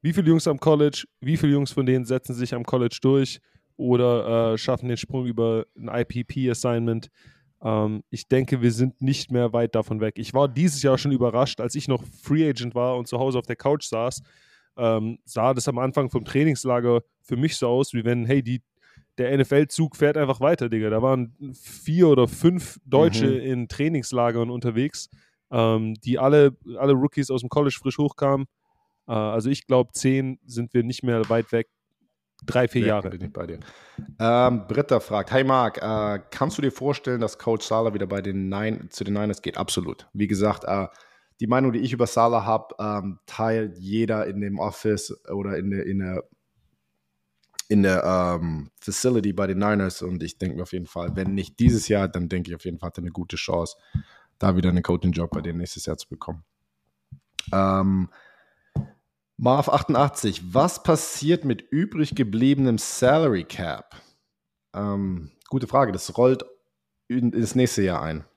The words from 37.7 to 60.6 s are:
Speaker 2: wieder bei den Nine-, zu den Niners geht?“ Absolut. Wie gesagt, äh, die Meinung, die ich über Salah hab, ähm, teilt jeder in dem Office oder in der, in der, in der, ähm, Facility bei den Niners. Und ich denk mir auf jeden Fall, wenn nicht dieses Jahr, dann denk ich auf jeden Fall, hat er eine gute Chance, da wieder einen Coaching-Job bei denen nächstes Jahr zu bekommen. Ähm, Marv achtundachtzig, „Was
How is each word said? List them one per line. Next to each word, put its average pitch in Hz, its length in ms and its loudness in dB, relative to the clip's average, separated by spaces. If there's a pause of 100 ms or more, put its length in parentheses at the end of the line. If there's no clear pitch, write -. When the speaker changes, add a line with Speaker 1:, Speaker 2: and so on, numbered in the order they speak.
Speaker 2:
wieder 98 120 -4
bei 98 140 -4
den 95 280 -4
Nine-, 104 420 -6
zu - 140 -8
den 101 100 -2
Niners 104 260 -2
geht?“ - 160 -8
Absolut. - 560 -6
Wie 101 140 0
gesagt, 101 380 0
äh, 98 220 -2 (540)
die 117 60 -2
Meinung, 127 260 2
die 110 80 -2
ich 120 120 -2
über 120 140 0
Salah 117 400 2
hab, 110 320 -2
ähm, 101 480 -6
teilt 113 520 -2
jeder 107 480 -2
in 98 140 -6
dem 101 180 -4
Office 104 540 -4 (160)
oder 98 280 -6
in 95 140 -4
der, 98 160 -4
in 98 120 -2
der, 92 260 -6 (1400)
in 104 140 6
der, 92 220 4
ähm, 85 640 0 (100)
Facility 104 520 0
bei 95 140 -2
den 92 120 -2
Niners. 101 440 0
Und 90 200 -4
ich 85 160 -10
denk 90 180 -4
mir 87 60 -6
auf - 100 -10
jeden 90 140 -8
Fall, 87 300 -8
wenn 95 180 -2
nicht 95 240 -6
dieses 117 300 4
Jahr, 98 180 2
dann 87 220 -6
denk 90 200 -4
ich 85 60 -10
auf - 100 -18
jeden 85 140 -8
Fall, 90 100 -10
hat - 100 -12
er 87 40 -10
eine 85 100 -8
gute 87 240 -10
Chance, - 400 -4 (600)
da 98 180 2
wieder 92 120 2
einen 90 140 2
Coaching-Job 85 480 0
bei 80 100 -4
denen 85 180 -6
nächstes - 280 -10
Jahr 82 120 -6
zu - 100 -18
bekommen. - 360 -12 (1080)
Ähm, 95 560 2 (1300)
Marv 131 300 2
achtundachtzig, 120 840 0
„Was 151 280 2